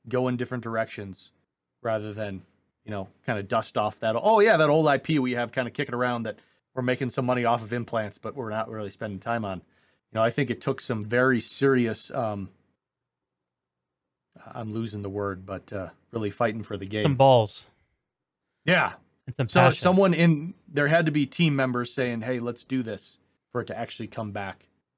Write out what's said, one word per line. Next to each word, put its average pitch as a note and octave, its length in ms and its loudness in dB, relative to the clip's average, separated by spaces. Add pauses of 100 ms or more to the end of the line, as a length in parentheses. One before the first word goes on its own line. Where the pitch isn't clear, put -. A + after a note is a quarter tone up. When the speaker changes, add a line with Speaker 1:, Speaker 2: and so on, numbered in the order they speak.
Speaker 1:
go B2+ 180 0
in B2 80 -2
different B2 260 -6
directions, A2 680 -6 (500)
rather A2 320 -2
than G2+ 320 -8 (400)
you G#2+ 60 -10
know, G2 160 -8 (180)
kinda G#2+ 180 -2
dust A2 340 -2
off G#2+ 220 -2
that, A2 180 0
"Oh, G#3+ 220 4
yeah, G#3 180 8
that D#3 120 6
old D#3 180 4
I C#3 100 4
P D3+ 220 0
we B2+ 140 0
have A#2+ 180 -2
kinda A#2+ 200 -2
kicking C3+ 240 -6
around B2 280 0
that A2 140 -6 (360)
we're B2+ 80 -6
making B2 300 0
some B2+ 140 -2
money B2 200 2
off A#2 160 2
of G#2+ 120 -8
implants, A2+ 440 -4
but - 180 -12
we're A#2+ 140 -8
not A2 200 -4
really A2 200 -8
spending G2+ 300 -8
time A#2 260 -4
on." F#2+ 140 -6
You - 600 -20
know, A2 40 6
I A#2 60 4
think B2+ 200 -2
it A2+ 120 -4
took C3+ 200 -4
some A2 200 -4
very A#2+ 380 2
serious, B2 720 0
um, G#2 380 -4 (2000)
I'm A2 280 -10
losing G#2+ 280 -6
the G2+ 80 -8
word, G2 360 -4
but, F#2+ 260 -12
uh, F#2+ 180 -8 (220)
really A2 180 -4
fighting A2 340 -2
for G#2 140 -8
the G2 80 -8
game. G#2+ 180 -4
Speaker 2:
Some C#3 120 2
balls. B2 500 4 (1000)
Speaker 1:
Yeah. D3+ 280 4 (320)
Speaker 2:
And A#2+ 100 -10
some B2+ 120 0
Speaker 1:
So F3+ 140 4
Speaker 2:
passion. C3 200 6
Speaker 1:
someone F#3 320 6
in, E3 400 4 (140)
there D3 200 0
had E3 180 4
to D#3 60 0
be D3 140 2
team D3+ 300 2
members B2 380 -2
saying, A#2+ 280 -2
"Hey, B2 180 -4
let's A#2+ 260 -8
do C3 180 -2
this," G#2+ 340 -10 (340)
for B2 100 -4
it - 60 -6
to - 100 -8
actually A2+ 300 -10
come G#2+ 240 -8
back G2 360 -10 (300)